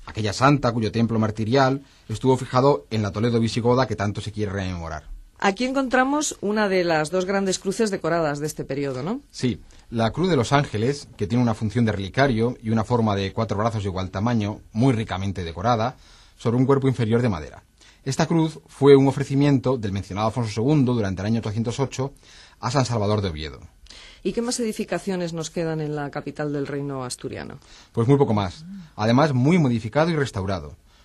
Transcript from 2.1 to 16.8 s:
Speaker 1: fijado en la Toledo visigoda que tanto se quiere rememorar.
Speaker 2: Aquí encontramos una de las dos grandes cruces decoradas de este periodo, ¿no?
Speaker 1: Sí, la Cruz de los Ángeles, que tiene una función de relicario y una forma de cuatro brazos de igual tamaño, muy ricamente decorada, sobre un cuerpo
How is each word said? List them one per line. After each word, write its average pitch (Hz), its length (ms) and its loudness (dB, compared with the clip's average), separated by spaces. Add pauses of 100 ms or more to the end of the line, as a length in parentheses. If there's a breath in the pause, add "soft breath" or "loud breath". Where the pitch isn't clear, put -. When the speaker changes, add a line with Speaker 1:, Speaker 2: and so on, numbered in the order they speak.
Speaker 1:
fijado 131 540 2
en 110 120 0
la 101 100 -2
Toledo 117 260 0
visigoda 120 480 2
que 110 80 -6
tanto 101 260 -2
se 101 120 -10
quiere 107 180 -4
rememorar. 90 540 -6 (340)
Speaker 2:
Aquí 196 280 0
encontramos 269 720 0
una 208 280 0
de 185 140 2
las 156 300 0
dos 185 140 0
grandes 196 340 0
cruces 196 320 0
decoradas 160 480 -2
de 151 80 -4
este 151 160 -8
periodo, 135 400 -4
¿no? 233 160 -4 (100)
Speaker 1:
Sí, 120 300 -2 (300 soft breath)
la 113 200 0
Cruz 165 180 0
de 170 80 4
los 117 160 2
Ángeles, 139 540 0 (100)
que 104 120 -4
tiene 120 160 2
una 117 100 2
función 117 300 0
de 110 80 2
relicario 113 680 0
y 110 100 -6
una 110 120 2
forma 110 320 2
de 98 180 -2
cuatro 107 240 -2
brazos 107 280 -2
de 101 40 -2
igual 92 220 -4
tamaño, 104 480 0 (140)
muy 127 200 4
ricamente 95 520 -4
decorada, 107 520 -2 (400 soft breath)
sobre 117 200 -2
un 127 100 4
cuerpo 135 220 2